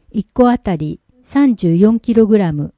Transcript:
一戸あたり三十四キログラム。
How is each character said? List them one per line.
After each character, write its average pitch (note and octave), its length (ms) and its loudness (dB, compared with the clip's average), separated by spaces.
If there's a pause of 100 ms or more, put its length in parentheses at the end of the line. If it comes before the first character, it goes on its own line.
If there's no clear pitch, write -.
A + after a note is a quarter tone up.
(100)
一 G#3 220 -6
戸 B3 160 2
あ A#3+ 80 0
た G3 200 -6
り D#3 240 -8 (220)
三 C#4 340 -2
十 E3+ 180 0
四 G#3 240 2
キ A3+ 160 -4
ロ A3 120 4
グ G#3 120 2
ラ F3+ 140 -2
ム。 D3 260 -8